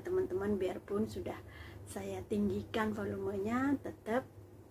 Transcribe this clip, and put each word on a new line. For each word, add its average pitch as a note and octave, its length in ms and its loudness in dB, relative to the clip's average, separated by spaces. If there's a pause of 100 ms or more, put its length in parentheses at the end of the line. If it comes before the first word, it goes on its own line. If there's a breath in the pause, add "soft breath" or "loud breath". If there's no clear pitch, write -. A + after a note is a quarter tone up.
teman-teman. F#3 560 2
Biarpun G3+ 480 0
sudah F#3 320 -4 (440 loud breath)
saya G3 400 -6
tinggikan G#3 720 2
volumenya, G#3 880 2
tetap B3+ 400 0 (460)